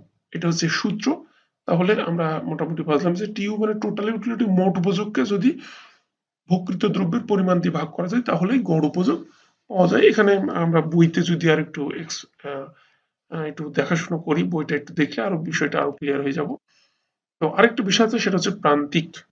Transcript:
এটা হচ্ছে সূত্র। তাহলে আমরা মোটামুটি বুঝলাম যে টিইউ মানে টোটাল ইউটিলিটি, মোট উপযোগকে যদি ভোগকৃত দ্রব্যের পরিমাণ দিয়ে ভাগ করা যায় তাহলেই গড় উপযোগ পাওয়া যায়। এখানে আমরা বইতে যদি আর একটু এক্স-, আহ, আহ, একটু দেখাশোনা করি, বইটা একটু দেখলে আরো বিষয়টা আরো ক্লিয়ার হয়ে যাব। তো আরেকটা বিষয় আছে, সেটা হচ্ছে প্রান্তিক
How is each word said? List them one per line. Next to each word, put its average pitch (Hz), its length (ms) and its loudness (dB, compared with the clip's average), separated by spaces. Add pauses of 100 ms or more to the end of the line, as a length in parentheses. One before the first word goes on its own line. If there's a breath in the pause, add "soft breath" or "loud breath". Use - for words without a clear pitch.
(320)
এটা 170 160 -4
হচ্ছে 165 200 -2
সূত্র। 247 540 -2 (440 soft breath)
তাহলে 180 360 2
আমরা 165 420 -2
মোটামুটি 160 380 -6
বুঝলাম 160 320 0
যে 202 120 -4
টিইউ 208 300 -6
মানে 214 240 0
টোটাল 208 280 -4
ইউটিলিটি, 226 360 -4
মোট 190 340 2
উপযোগকে 202 460 0
যদি 202 360 0 (880 loud breath)
ভোগকৃত 180 360 0
দ্রব্যের 190 380 0
পরিমাণ 185 380 2
দিয়ে 170 120 0
ভাগ 160 180 -4
করা 180 180 -6
যায় 233 140 0
তাহলেই 185 360 0
গড় 165 280 2
উপযোগ 185 400 0 (420 soft breath)
পাওয়া 185 200 4
যায়। 208 140 4
এখানে 208 340 6
আমরা 170 440 2
বইতে 165 420 4
যদি 165 280 2
আর 156 80 4
একটু 147 320 -6
এক্স-, - 580 -12
আহ, 139 240 -12 (580 soft breath)
আহ, 165 120 -8
একটু 151 280 -8
দেখাশোনা 165 520 -2
করি, 165 200 0
বইটা 165 340 -2
একটু 147 180 -8
দেখলে 160 300 -2
আরো 190 140 -2
বিষয়টা 160 400 -2
আরো 143 140 0
ক্লিয়ার 139 300 -4
হয়ে 139 100 -2
যাব। 160 240 -4 (840)
তো 160 80 0
আরেকটা 196 340 4
বিষয় 196 240 2
আছে, 233 120 -2
সেটা 190 180 0
হচ্ছে 180 140 0
প্রান্তিক 147 680 0 (160)